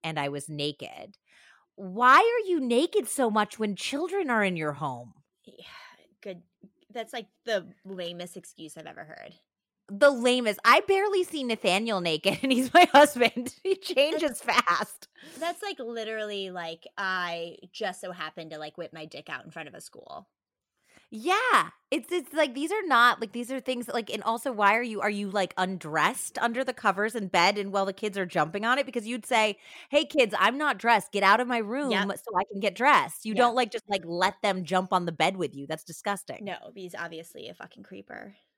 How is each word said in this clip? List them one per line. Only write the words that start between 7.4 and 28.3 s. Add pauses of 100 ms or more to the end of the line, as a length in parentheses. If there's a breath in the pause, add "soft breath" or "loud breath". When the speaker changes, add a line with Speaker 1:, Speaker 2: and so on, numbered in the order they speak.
Speaker 2:
the (140)
lamest
excuse
I've
ever
heard. (540)
Speaker 1:
The
lamest.
I
barely
see
Nathaniel
naked,
<laughs>
and
he's
my
husband.
<laughs>
He
changes
Speaker 2:
That's
Speaker 1:
fast. (300 loud breath)
Speaker 2:
that's,
like,
literally,
like, (120)
"I (160)
just
so
happened
to,
like,
whip
my
dick
out
in
front
of
a
school." (840 soft breath)
Speaker 1:
Yeah. (220)
It's,
it's
like,
these
are
not,
like,
these
are
things
that,
like,
and
also,
why
are
you,
are
you,
like,
undressed
under
the
covers
in
bed
and
while
the
kids
are
jumping